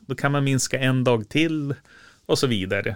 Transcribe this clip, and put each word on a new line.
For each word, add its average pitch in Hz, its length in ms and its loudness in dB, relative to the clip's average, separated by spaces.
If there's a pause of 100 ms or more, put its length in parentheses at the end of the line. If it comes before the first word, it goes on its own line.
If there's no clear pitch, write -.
då 131 140 -8
kan 139 160 -2
man 143 120 2
minska 135 360 0
en 131 240 2
dag 120 260 2
till 151 460 0 (500)
och 160 140 0
så 143 80 2
vidare. 101 480 -2